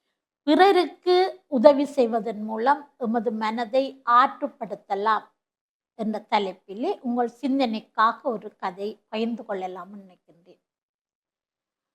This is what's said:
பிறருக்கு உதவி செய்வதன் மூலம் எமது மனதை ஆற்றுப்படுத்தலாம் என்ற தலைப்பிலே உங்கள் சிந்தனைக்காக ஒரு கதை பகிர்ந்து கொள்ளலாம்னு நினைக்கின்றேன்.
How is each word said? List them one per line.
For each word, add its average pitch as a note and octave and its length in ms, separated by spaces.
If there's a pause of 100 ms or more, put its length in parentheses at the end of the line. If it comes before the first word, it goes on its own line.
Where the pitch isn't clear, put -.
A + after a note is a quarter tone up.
(420)
பிறருக்கு F4+ 1040
உதவி C#4+ 380
செய்வதன் A3+ 580
மூலம் A#3 460 (100)
எமது A3+ 340
மனதை A#3 760
ஆற்றுப்படுத்தலாம் A3 1200 (680)
என்ற G#3+ 360
தலைப்பிலே G#3 720
உங்கள் A#3+ 300 (100)
சிந்தனைக்காக A3+ 840
ஒரு G#3+ 340
கதை G3 420 (100)
பகிர்ந்து A3+ 400
கொள்ளலாம்னு F#3+ 480 (100)
நினைக்கின்றேன். E3+ 540 (1300)